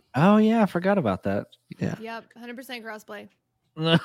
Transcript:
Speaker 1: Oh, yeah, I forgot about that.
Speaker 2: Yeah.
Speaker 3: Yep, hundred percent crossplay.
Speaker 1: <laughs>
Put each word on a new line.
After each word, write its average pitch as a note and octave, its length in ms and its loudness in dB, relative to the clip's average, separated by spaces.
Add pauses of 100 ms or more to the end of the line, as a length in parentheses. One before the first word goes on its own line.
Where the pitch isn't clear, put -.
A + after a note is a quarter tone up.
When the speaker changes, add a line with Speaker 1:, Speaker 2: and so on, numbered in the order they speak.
(140)
Speaker 1:
Oh, F#3+ 220 6
yeah, A3 260 4
I G3 40 2
forgot F#3 320 0
about G2+ 260 0
that. G2 220 -2 (320)
Speaker 2:
Yeah. - 220 -4
Speaker 3:
Yep, A3+ 240 -12 (140)
hundred A#3+ 180 -14
percent B3+ 280 -14
crossplay. G#3+ 440 -14 (480)
Speaker 1:
<laughs> - 0 - (280)